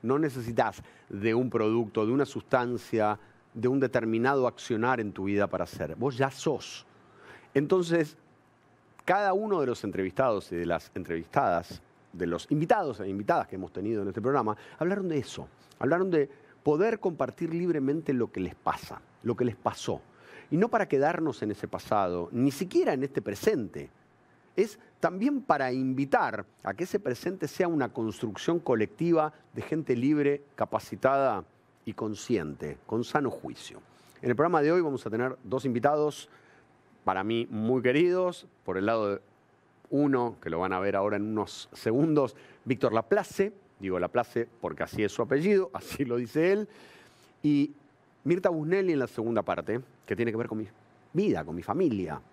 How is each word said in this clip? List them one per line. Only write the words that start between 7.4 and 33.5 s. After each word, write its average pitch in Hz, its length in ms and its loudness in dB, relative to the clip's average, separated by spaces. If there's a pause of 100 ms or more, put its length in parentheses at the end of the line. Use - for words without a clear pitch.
Entonces, 165 640 2 (880)
cada 196 300 2
uno 202 260 0
de 135 80 0
los 117 160 -4
entrevistados 98 720 0
y - 20 -6
de 87 100 -2
las 82 300 -2
entrevistadas, 87 840 -2 (320)
de 87 140 -4
los 85 240 -4
invitados 151 480 0
e 98 80 -6
invitadas 104 400 0
que - 80 -12
hemos 92 160 -10
tenido 104 300 -4
en 101 80 -4
este 104 120 -8
programa, 113 360 0 (200)
hablaron 190 300 -2
de 156 100 -2
eso. 135 300 -8 (320)
Hablaron 175 320 0
de 147 180 2 (320)
poder 190 380 2
compartir 160 540 -4
libremente 160 580 0
lo 117 180 0
que 98 120 -6
les 85 120 -4
pasa, - 480 -6 (220)
lo 117 100 -2
que 123 120 0
les 113 100 -2
pasó. - 460 -4 (480)
Y 151 80 0
no 208 100 4
para 208 220 0
quedarnos 147 520 2
en 104 100 -2
ese 104 180 -8
pasado, 87 640 0
ni 135 180 2
siquiera 196 400 0
en 135 120 0
este 139 180 -4
presente. 101 680 -2 (680)
Es 220 200 0 (220)
también 220 420 0
para 135 300 2
invitar 131 760 0 (180)
a 98 100 -2
que 160 100 -6
ese 190 160 -2
presente 165 480 -4
sea 175 220 0
una 143 240 0
construcción 113 680 -2
colectiva 151 720 2 (220)
de 113 80 -8
gente 147 340 -2
libre, 143 480 2 (120)
capacitada 110 920 0 (400)
y 110 80 -8
consciente, 78 920 -4
con 113 200 -2
sano 139 260 -2
juicio. - 480 -14 (420)